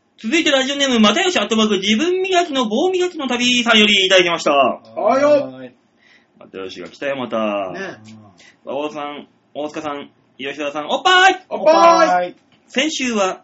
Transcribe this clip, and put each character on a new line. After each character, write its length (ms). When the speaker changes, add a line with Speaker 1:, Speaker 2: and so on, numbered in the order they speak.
Speaker 1:
続 200
い 80
て 60
ラ 120
ジ 80
オ 60
ネ 80
ー 40
ム、 100
又 240
吉 160
ア 60
ッ 40
ト 80
マ 80
ー 20
ク、 120
自 180
分 240
磨 240
き 80
の 160
棒 220
磨 180
き 80
の 100
旅 360
さ 100
ん 60
よ 60
り 200
い 40
た 80
だ 60
き 60
ま 100
し 40
た。 80
Speaker 2:
は 680
い 20
よ。 80
Speaker 3:
は 140
い。 100
Speaker 1:
又 300
吉 100
が 80
来 100
た 100
よ、 100
ま 100
た。 440
Speaker 2:
ね。 80
Speaker 3:
う 40
ん。 20
Speaker 1:
馬 60
王 140
さ 100
ん、 260
大 140
塚 140
さ 120
ん、 180
吉 180
沢 160
さ 100
ん、 60
お 140
っ 20
ぱ 260
い！ 200
Speaker 2:
お 120
っ 40
ぱ 400
い！ 20
Speaker 3:
お 0
っ 0
ぱ 160
い！ 120
Speaker 1:
先 220
週 220
は、 320